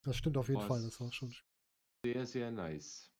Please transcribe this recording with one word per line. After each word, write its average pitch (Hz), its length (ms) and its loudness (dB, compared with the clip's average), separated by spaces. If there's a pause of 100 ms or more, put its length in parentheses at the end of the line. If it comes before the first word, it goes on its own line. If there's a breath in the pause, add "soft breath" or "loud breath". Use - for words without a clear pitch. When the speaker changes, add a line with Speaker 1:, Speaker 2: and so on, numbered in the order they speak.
Speaker 1:
Das 131 120 0
stimmt 143 220 4
auf 120 100 2
jeden 135 120 6
Speaker 2:
War 104 80 0
Speaker 1:
Fall. 120 140 2
Das 113 180 -6
war 120 120 -4
schon 123 220 -6 (680)
Speaker 2:
sehr, 123 200 2
sehr 120 280 -2
nice. 80 680 -4